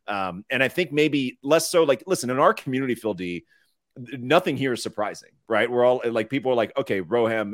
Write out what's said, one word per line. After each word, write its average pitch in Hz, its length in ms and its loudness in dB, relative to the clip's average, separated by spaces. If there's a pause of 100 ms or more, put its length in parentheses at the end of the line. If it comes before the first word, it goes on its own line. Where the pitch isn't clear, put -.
Um, 95 420 -6
and 131 140 0
I 123 60 2
think 165 220 -4
maybe 143 520 0
less 160 260 2
so, 165 140 4
like, 139 240 2
listen, 165 240 -2
in 131 80 -2
our 196 160 6
community, 131 400 -4
Phil 113 180 -4
D, 87 320 -6 (580)
th-, 123 160 -12
nothing 147 380 2
here 131 160 -2
is 110 80 -6
surprising, - 480 -8 (180)
right? 113 220 2
We're 123 160 2
all, 127 240 4
like, 110 220 -2
people 131 200 -2
are 123 40 2
like, 110 200 0
"Okay, 113 280 -2
Roham 110 500 0